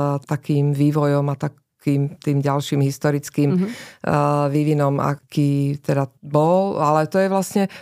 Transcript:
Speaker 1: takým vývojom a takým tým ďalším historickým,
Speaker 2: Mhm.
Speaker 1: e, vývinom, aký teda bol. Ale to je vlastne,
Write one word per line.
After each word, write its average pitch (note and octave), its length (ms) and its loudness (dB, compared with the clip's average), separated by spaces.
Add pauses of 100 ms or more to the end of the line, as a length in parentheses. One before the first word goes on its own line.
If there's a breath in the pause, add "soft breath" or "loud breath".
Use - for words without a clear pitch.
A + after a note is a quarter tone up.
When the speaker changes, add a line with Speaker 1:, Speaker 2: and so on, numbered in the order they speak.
(200)
Speaker 1:
takým C#3+ 520 -2
vývojom C#3+ 520 2
a C#3+ 140 -2
takým D3+ 180 -6 (640)
tým C#3+ 200 -2
ďalším C#3+ 440 0
historickým, C#3+ 680 0
Speaker 2:
Mhm. F#3 140 2
Speaker 1:
e, G#3+ 60 -4 (800 loud breath)
vývinom, D3 480 0
aký C#3+ 800 -2
teda C#3 400 -2
bol. E3+ 580 0
Ale D3+ 300 2
to D#3 100 -4
je F#3+ 120 2
vlastne, F#3+ 340 -2 (200 loud breath)